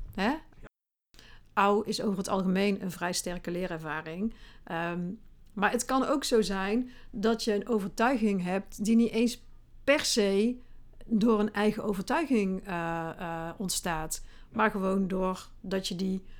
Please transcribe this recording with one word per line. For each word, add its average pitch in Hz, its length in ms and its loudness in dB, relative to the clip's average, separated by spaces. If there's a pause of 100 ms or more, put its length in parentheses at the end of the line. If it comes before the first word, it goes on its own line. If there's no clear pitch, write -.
(160)
hè? 214 160 2 (1200)
Au 208 320 4
is - 160 -4
over 196 160 0
het 190 120 -4
algemeen 190 520 2
een 185 100 -4
vrij 175 220 -4
sterke 175 380 -4
leerervaring. 165 800 -4 (300)
Ehm, 170 360 -4 (540)
maar 202 180 2
het 233 140 0
kan 262 200 2
ook 277 180 0
zo 220 180 4
zijn 202 480 0 (220)
dat 226 320 0
je 214 120 2
een - 120 -2
overtuiging 214 760 2
hebt 190 420 -4
die 226 100 6
niet 233 160 6
eens 233 320 0 (400)
per 294 160 6
se 208 560 2 (520)
door 220 320 4
een 214 140 2
eigen 214 300 0
overtuiging, 208 840 0
eh, 165 420 -4 (100)
eh, 165 380 -6
ontstaat. 165 680 -4 (280)
Maar 220 200 2
gewoon 190 360 0
doordat 185 800 -4
je 190 80 -4
die, 190 280 -2 (160)